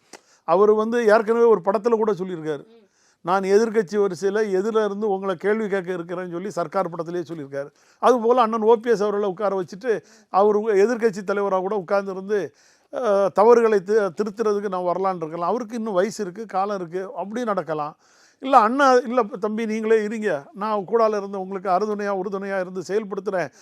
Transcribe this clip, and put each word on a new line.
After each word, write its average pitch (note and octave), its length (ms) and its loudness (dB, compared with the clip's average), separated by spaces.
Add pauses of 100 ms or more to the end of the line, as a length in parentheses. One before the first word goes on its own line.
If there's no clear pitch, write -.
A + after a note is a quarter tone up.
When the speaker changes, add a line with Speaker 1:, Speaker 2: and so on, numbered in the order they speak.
(440)
Speaker 1:
அவரு G#3 300 4
வந்து A3+ 320 0
ஏற்கனவே A3+ 380 4
ஒரு G#3+ 200 6
படத்துல G#3 280 0
கூட A3 200 2
சொல்லியிருக்காரு, D#3+ 540 -6
Speaker 2:
ம். - 60 -20 (480)
Speaker 1:
"நான் F#3+ 220 0
எதிர்க்கட்சி G3+ 540 2
வரிசையில G3 440 0
எதிர G#3+ 440 0
இருந்து G3+ 240 -4
உங்களை F#3+ 280 -2
கேள்வி G#3+ 320 -2
கேட்க F#3 240 -4
இருக்கிறேன்னு" F3+ 380 -8
சொல்லி F3+ 200 -8
சர்க்கார் E3+ 400 -4
படத்திலேயே E3+ 380 -8
சொல்லியிருக்காரு. C#3 420 -10 (280)
அதுபோல A#3+ 420 4
அண்ணன் A3 220 0
ஓ A3+ 140 6
பி A#3 140 -2
எஸ் G3 100 2
அவர்களை G#3 280 0
உட்கார F#3+ 340 -2
வச்சுட்டு G3+ 400 -4 (260)
அவர் G3+ 280 4
எதிர்க்கட்சி G#3+ 680 2
தலைவரா G3 320 0
கூட F#3+ 180 -2
உட்கார்ந்து G3 360 -2
இருந்து, F#3+ 420 -4 (380)
அஹ், G3+ 360 2
தவறுகளை A3 560 6
தி-, G3+ 260 2 (120)
திருத்துறதுக்கு G#3 460 -2
நான் F#3 140 -4
வரலான்னு F3+ 340 0
இருக்கலாம். E3+ 320 -4
அவருக்கு A3+ 280 -4
இன்னும் A3 160 -6
வயசு G3+ 300 0
இருக்கு, G3 240 -10
காலம் G3 300 -2
இருக்கு, F#3 380 -8
அப்படி G#3 300 -6
நடக்கலாம். D#3 520 -4 (420)
இல்ல C4 200 4
அண்ணா, C4 340 4
"இல்ல B3 300 2
தம்பி G#3+ 440 -6
நீங்களே A3 360 0
இருங்க, G#3 500 -4
நான் G#3+ 360 -4
கூடால A3 280 2
இருந்து G3 240 -6
உங்களுக்கு F#3+ 300 -6
அறுதுணையா G3+ 520 -2
உறுதுணையா G3 380 -6
இருந்து F#3 260 -8
செயல்படுத்துறேன், F#3+ 640 -4 (120)